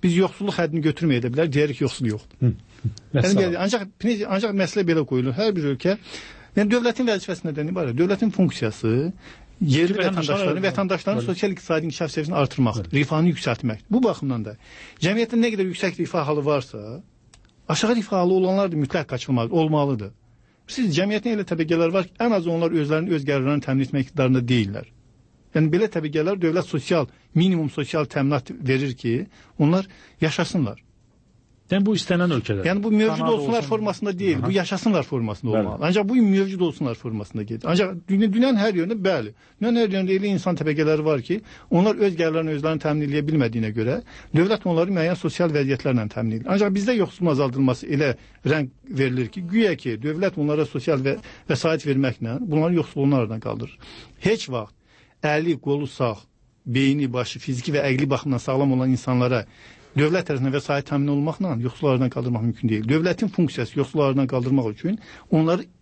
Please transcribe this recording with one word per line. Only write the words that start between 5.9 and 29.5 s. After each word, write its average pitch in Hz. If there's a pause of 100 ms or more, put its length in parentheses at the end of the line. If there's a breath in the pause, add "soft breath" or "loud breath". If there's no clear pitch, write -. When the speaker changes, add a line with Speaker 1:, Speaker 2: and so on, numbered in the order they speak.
Speaker 1:
yəni 214
dövlətin 240
vəzifəsi 185
nədəndir 151
ibarət? 143
Dövlətin 196
funksiyası 113 (680 loud breath)
yerli 170
Speaker 2:
Ki, 196
vətəndaşlar 175
Speaker 1:
vətəndaşların, 151
Speaker 2:
Bəli. 190
Speaker 1:
vətəndaşların 190
Speaker 2:
Bəli. 120
Speaker 1:
sosial 190
iqtisadi 165
inkişaf 156
səviyyəsini 156
artırmaqdır, 113
Speaker 2:
Bəli. 139
Speaker 1:
rifahını 156
yüksəltməkdir. 117
Bu 247
baxımdan 135
da 107 (500 loud breath)
cəmiyyətdə 226
nə 233
qədər 190
yüksək 180
rifah 147
halı 147
varsa, 127 (640)
aşağı 220
rifah 196
halı 185
olanlar 190
da 160
mütləq 151
qaçılmalı, 120
olmalıdır. 143 (580 soft breath)
Siz 226
cəmiyyətin 208
elə 208
təbəqələri 165
var 185
ki, -
ən 233
azı 170
onlar 165
özlərinin 160
öz 143
gəlirlərini 139
təmin 135
etmək 135
iqtidarında 131
deyillər. 107 (640)
Yəni 156
belə 202
təbəqələr 156
dövlət 170
sosial, 151 (240 soft breath)
minimum 170
sosial 151
təminat 139
verir 131
ki, 123 (340 soft breath)